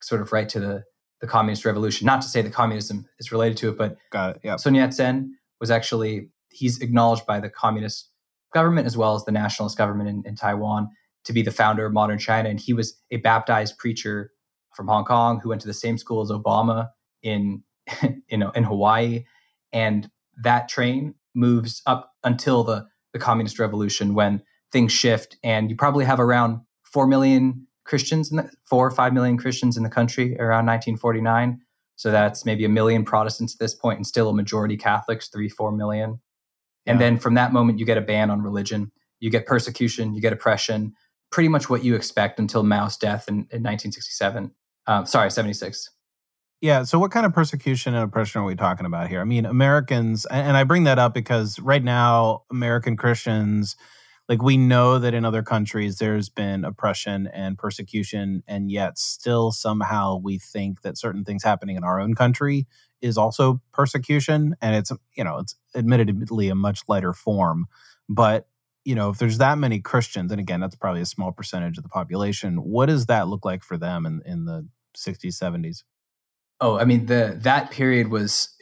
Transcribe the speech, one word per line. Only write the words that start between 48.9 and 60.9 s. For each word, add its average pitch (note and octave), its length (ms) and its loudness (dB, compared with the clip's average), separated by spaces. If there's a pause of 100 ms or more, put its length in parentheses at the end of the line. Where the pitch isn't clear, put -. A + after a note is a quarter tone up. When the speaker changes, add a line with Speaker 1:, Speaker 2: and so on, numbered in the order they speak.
Speaker 2:
here? F2+ 120 -4
I F#2+ 40 -4
mean, A#2 220 0
Americans, B2+ 840 2
a-, - 40 -6
and C#3 220 2
I C3+ 80 6
bring E3+ 200 4
that C#3 160 6
up A#2+ 160 4
because A2+ 440 -2
right C3+ 240 2
now, A#2+ 680 2
American A#2+ 440 0
Christians, G#2+ 800 0 (540)
like, A2+ 140 2
we C3+ 120 6
know B2+ 420 6
that A#2+ 160 0
in A#2 120 0
other A2 180 0
countries G#2+ 540 -2
there's G#2+ 320 -2
been G2 340 -4
oppression G2+ 720 -4
and F#2+ 240 -6
persecution, G2 920 -6
and G2+ 240 -6
yet G2 260 -4
still A#2 540 -2
somehow G#2+ 640 -2
we F#2+ 220 -6
think G2 460 -8
that F#2+ 140 -8